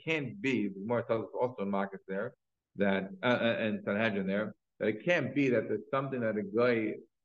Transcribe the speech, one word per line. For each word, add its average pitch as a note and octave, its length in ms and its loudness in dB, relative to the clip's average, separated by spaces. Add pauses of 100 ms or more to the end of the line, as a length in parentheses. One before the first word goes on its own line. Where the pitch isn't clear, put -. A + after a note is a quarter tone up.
can't C3+ 360 -2
be, A2 280 2
the F#2+ 100 -10
Gemara A2+ 240 0
tells A2+ 220 0
us - 120 -12
also B2 260 -2
in G2 60 -4
Marcus G2 380 -2
there, G2 260 -4 (440)
that, G2 320 2 (120)
uh, B2+ 40 0
uh, A#2 340 4
and G#2+ 240 0
Sanhedrin G2+ 440 0
there, G#2 280 -2 (240)
that G#2 80 0
it A2 180 -2
can't D#3 280 2
be C#3 160 2
that A2+ 180 2
there's A2 140 -2 (100)
something C3+ 300 -2
that G#2+ 160 0
a G#2 60 -2
guy, A2+ 500 2 (320)